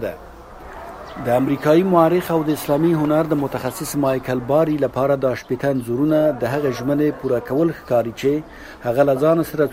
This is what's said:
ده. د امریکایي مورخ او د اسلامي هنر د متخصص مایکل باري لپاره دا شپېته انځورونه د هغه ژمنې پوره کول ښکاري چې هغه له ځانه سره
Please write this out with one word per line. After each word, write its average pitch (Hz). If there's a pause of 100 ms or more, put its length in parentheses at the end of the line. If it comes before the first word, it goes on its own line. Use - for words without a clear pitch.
ده. 87 (1120)
د - (120)
امریکایي 151
مورخ 170
او 165
د 151
اسلامي 156
هنر 151
د 147
متخصص 131 (120)
مایکل 131 (140)
باري 151
لپاره 135 (100)
دا 127 (100)
شپېته 131
انځورونه 131 (220)
د - (100)
هغه 147
ژمنې 143 (100)
پوره 127 (100)
کول 156
ښکاري 117
چې 139 (560)
هغه 123
له 135
ځانه 160
سره 147